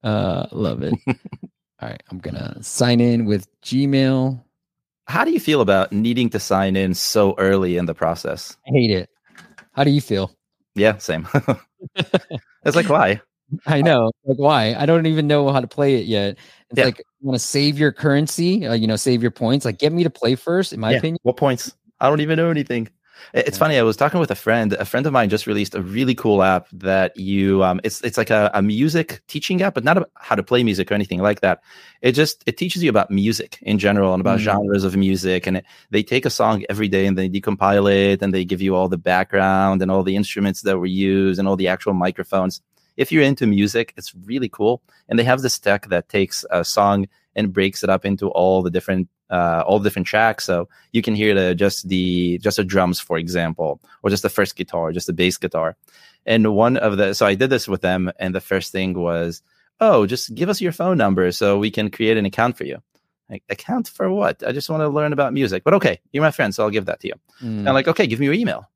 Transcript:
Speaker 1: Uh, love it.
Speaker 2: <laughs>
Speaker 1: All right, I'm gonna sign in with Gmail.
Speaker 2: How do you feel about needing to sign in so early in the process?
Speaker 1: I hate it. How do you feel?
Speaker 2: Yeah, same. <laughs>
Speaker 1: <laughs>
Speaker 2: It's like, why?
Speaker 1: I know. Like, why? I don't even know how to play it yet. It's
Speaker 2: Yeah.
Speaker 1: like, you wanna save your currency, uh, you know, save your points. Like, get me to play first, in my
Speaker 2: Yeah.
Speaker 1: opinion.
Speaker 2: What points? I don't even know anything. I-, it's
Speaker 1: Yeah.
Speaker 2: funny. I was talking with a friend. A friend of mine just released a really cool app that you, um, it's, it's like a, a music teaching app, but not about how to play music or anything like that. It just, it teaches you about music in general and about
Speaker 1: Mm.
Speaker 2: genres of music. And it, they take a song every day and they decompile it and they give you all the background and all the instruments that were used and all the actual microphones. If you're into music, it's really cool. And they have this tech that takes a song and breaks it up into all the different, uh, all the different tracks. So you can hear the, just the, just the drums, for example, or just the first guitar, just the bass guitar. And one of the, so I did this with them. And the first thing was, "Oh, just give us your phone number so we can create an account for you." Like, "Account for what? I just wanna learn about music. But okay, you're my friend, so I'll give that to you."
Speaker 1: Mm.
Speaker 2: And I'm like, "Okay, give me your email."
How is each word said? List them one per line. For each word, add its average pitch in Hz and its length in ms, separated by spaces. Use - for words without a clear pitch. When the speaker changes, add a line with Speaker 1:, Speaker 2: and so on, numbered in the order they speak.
Speaker 1:
Uh, 95 480
love 64 320
it. 87 180
Speaker 2:
<laughs> - 60
Speaker 1:
All - 800
right, - 200
I'm 92 100
gonna - 440
sign 120 380
in 120 240
with 104 220
Gmail. 135 800
Speaker 2:
How 175 200
do 330 60
you - 80
feel 151 220
about 98 320
needing 117 380
to 107 80
sign 95 360
in 95 180
so 98 440
early 95 400
in 87 80
the 82 80
process? - 640
Speaker 1:
I 131 40
hate 123 200
it. 92 180
How 139 100
do 143 80
you 143 100
feel? 95 300
Speaker 2:
Yeah, 104 220
same. 80 360
<laughs> - 40
Speaker 1:
<laughs> - 0
Speaker 2:
It's 147 100
like, 165 140
why? 131 320
Speaker 1:
I 147 160
know. 127 300
Like, 135 140
why? 135 380
I 143 80
don't 165 200
even 156 200
know 147 280
how 135 80
to 120 60
play 139 280
it 107 100
yet. 101 320
It's 120 100
Speaker 2:
Yeah. 131 60
Speaker 1:
like, 123 120
you - 300
wanna 127 120
save 143 400
your 151 140
currency, 156 720
uh, 113 60
you 113 140
know, 110 100
save 123 240
your 117 100
points. 127 320
Like, 107 160
get 151 140
me 175 100
to 165 60
play 127 260
first, 175 380
in - 80
my 113 100
Speaker 2:
Yeah. 123 60
Speaker 1:
opinion. 160 260
Speaker 2:
What 127 140
points? 135 360
I 131 80
don't 151 100
even 151 160
know 165 140
anything. 123 400
I-, 120 60
it's 131 180
Speaker 1:
Yeah. - 20
Speaker 2:
funny. 156 180
I 120 60
was 113 120
talking 151 240
with 160 120
a 98 40
friend. 110 380
A - 100
friend 123 220
of 151 80
mine 120 160
just 104 180
released 104 280
a 95 60
really 117 320
cool 104 300
app 92 300
that 95 420
you, 98 480
um, 90 220
it's, - 160
it's 110 160
like 117 120
a, 104 240
a 101 80
music 135 680
teaching 175 320
app, 196 140
but 117 100
not 156 100
about - 200
how - 200
to 98 80
play 123 180
music 98 300
or 104 40
anything 95 260
like 101 180
that. 92 220
It 127 100
just, 147 360
it 120 100
teaches 175 260
you 160 60
about 104 200
music 101 520
in 104 180
general 98 340
and 92 60
about 95 200
Speaker 1:
Mm. 107 40
Speaker 2:
genres 101 400
of 95 140
music. 95 500
And 95 100
it, - 80
they 104 140
take 127 220
a 139 40
song 110 400
every 101 200
day 98 160
and 98 120
they 95 120
decompile 101 600
it 98 320
and 98 120
they 95 100
give 90 180
you 95 140
all 92 140
the 90 80
background 95 840
and 92 80
all 95 140
the 95 140
instruments 101 460
that 95 140
were 87 80
used 95 540
and 95 80
all 95 80
the 90 140
actual 92 240
microphones. 92 680
If - 140
you're 156 120
into 135 220
music, 104 500
it's - 200
really 120 240
cool. 117 320
And 113 120
they 117 40
have 127 200
this - 160
tech 101 300
that 87 200
takes - 400
a 87 160
song 101 420
and 104 180
breaks 95 300
it 98 80
up 95 140
into 98 240
all 92 340
the 90 80
different, 92 360
uh, 85 380
all 101 100
the 104 100
different 92 200
tracks. 110 380
So 87 220
you 113 100
can 113 100
hear 104 220
the, 90 180
just 95 360
the, 90 500
just 104 180
the 107 60
drums, 92 360
for 85 200
example, 82 600
or 101 80
just 101 140
the 101 80
first - 240
guitar, 85 360
just 87 140
the 90 80
bass 90 240
guitar. 82 400
And 110 300
one 117 220
of 104 200
the, 98 160
so 107 140
I 101 80
did 131 160
this 127 160
with 95 140
them. 92 360
And 92 160
the 92 80
first 95 300
thing 92 280
was, 85 440
"Oh, 151 280
just 120 260
give 151 160
us 202 100
your 175 120
phone 175 260
number 95 340
so 101 280
we 107 100
can 107 220
create 110 260
an 104 80
account 113 320
for - 60
you." 69 180
Like, 98 200
"Account 233 400
for 190 220
what? 202 320
I - 100
just 143 180
wanna 156 180
learn 151 240
about 139 200
music. 107 300
But 175 120
okay, 120 240
you're 143 100
my 156 80
friend, 107 240
so 113 80
I'll 107 80
give 104 140
that - 160
to - 80
you." - 40
Speaker 1:
Mm. 110 160
Speaker 2:
And 101 100
I'm 135 60
like, 135 120
"Okay, 165 200
give 113 120
me 143 60
your 139 80
email." 180 420